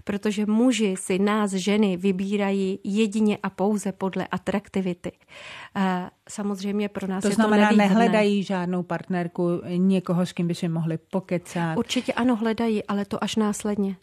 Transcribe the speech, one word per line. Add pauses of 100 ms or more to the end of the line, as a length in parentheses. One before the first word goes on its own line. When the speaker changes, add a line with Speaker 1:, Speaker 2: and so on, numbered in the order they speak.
Speaker 1:
protože
muži
si
nás,
ženy,
vybírají
jedině
a
pouze
podle
atraktivity. (640)
Eh, (200)
samozřejmě
pro
nás
Speaker 2:
To
Speaker 1:
je
Speaker 2:
znamená,
Speaker 1:
to
nevýhodné.
Speaker 2:
nehledají
žádnou
partnerku, (140)
někoho,
s
kým
by
si
mohli
pokecat?
Speaker 1:
Určitě
ano,
hledají,
ale
to
až
následně.